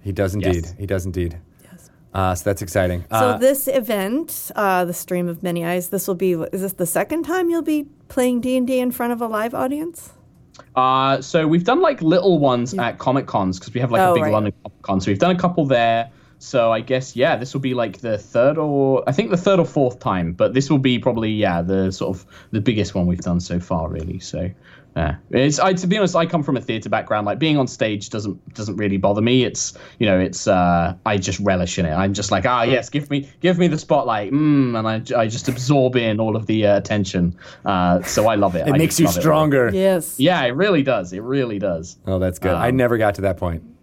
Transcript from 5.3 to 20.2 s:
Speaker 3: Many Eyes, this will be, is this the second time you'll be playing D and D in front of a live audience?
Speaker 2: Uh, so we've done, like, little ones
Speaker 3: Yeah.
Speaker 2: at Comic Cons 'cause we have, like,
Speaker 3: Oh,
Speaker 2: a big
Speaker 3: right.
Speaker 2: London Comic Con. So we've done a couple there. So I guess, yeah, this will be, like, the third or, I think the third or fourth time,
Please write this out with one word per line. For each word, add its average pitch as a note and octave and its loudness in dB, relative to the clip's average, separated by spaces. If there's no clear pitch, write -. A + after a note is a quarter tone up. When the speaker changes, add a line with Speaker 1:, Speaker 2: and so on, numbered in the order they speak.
Speaker 3:
Many E3+ -2
Eyes, F3 -4
this F#3+ -4
will F#3+ -2
be, F#3 0
is F#3 -4
this F#3+ -6
the F3+ -2
second D4+ -2
time E4+ -2
you'll E4+ 0
be D4+ -2
playing B3 0
D B3+ -2
and B3+ 0
D B3+ 0
in B3 -2
front A#3+ -4
of A#3 -6
a A#3 -4
live A3 -4
audience? D4 -6
Speaker 2:
Uh, C3 2
so D#3 0
we've E3+ 2
done, C4 2
like, D3+ 0
little F3 4
ones B2 2
Speaker 3:
Yeah. A#2+ -2
Speaker 2:
at A2+ -6
Comic C3 0
Cons F#2+ -2
'cause - -16
we A#2+ -2
have, C3 0
like, F#3+ 4
Speaker 3:
Oh, F3+ 4
Speaker 2:
a - 4
big D#3+ 2
Speaker 3:
right. D3+ 0
Speaker 2:
London G#2+ 0
Comic - -18
Con. F#2+ 0
So G#2+ -2
we've G2 0
done F3+ 4
a F3 -6
couple F3 0
there. A#2 2
So A#2 0
I A2+ 0
guess, C3 -4
yeah, C#3 2
this B2 -10
will C3+ -4
be, B2+ -2
like, A#2 -4
the A2 -4
third C3 2
or, C#3 2
I C3+ 0
think G#3+ 0
the F#3 0
third F#3+ 4
or E3 2
fourth C3 0
time, F2+ -2